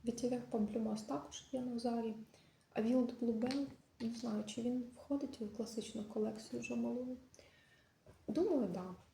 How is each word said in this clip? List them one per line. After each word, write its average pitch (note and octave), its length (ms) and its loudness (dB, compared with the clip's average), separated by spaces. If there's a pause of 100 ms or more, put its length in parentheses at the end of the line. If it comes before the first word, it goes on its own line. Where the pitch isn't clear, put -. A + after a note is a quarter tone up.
Vetiver A#3+ 340 2 (100)
Pamplemousse G#3+ 560 2
також - 440 -6
є B3+ 100 0
на B3 120 -2
Озарі. A#3 420 0 (580)
А - 80 2
Wild A#3+ 380 4
Bluebell, B3 480 2 (320)
не A#3 140 -2
знаю, G#3+ 300 -2
чи - 180 -6
він B3 220 2 (120)
входить - 460 -2
у G#3 60 -2
класичну G#3+ 560 -4
колекцію A3 580 -2
Jo A#3 200 -2
Malone. B3 340 0 (1120)
Думаю, D4 400 4
да. F3+ 280 -4 (180)